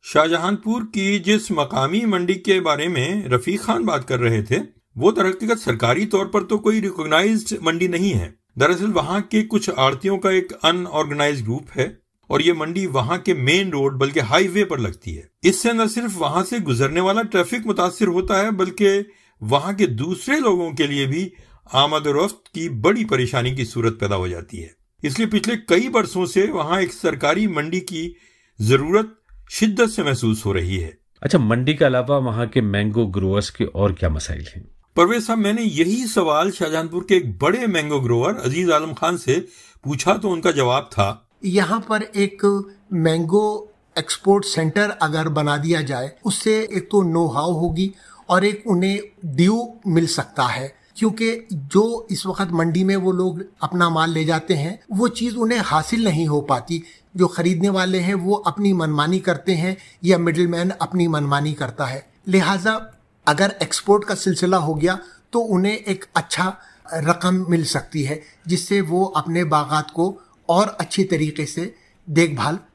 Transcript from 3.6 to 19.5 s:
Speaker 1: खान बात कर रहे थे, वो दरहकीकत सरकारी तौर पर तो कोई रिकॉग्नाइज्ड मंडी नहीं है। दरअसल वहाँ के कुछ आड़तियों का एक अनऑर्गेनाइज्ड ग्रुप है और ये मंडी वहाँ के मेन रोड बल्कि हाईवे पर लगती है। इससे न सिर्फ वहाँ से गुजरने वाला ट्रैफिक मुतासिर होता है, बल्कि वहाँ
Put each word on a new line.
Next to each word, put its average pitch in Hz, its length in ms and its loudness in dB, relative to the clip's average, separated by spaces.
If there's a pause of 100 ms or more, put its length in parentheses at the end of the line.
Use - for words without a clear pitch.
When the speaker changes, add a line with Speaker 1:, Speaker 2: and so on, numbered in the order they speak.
Speaker 1:
खान 226 240 -2
बात 151 200 -2
कर 127 160 -2
रहे 113 220 2
थे, 139 160 -2 (380)
वो 165 160 4
दरहकीकत 214 460 0
सरकारी 127 480 0
तौर 196 200 0
पर 202 160 0
तो 208 160 -2
कोई 214 220 2
रिकॉग्नाइज्ड 196 840 2
मंडी 165 260 2
नहीं 175 240 2
है। 87 220 -2 (240)
दरअसल 175 320 4
वहाँ 175 320 0
के 214 220 2
कुछ 214 260 -2
आड़तियों 139 480 0
का 190 120 2
एक 185 220 2 (120)
अनऑर्गेनाइज्ड 151 800 0
ग्रुप 117 220 -4 (100)
है 127 100 0 (440)
और 143 120 2
ये 165 100 4
मंडी 170 360 -2
वहाँ 135 300 -2
के 180 180 0
मेन 170 340 2
रोड 139 280 0
बल्कि 139 240 0
हाईवे 180 420 2
पर 160 140 -4
लगती 92 360 -8
है। - 140 -16 (160)
इससे 190 280 2
न 226 140 0
सिर्फ 220 320 -4
वहाँ 160 260 0
से 233 160 -4
गुजरने 139 400 0
वाला 196 220 2
ट्रैफिक 220 440 -2
मुतासिर 180 420 0
होता 190 340 0
है, 220 80 0
बल्कि 196 600 0 (320)
वहाँ 139 320 0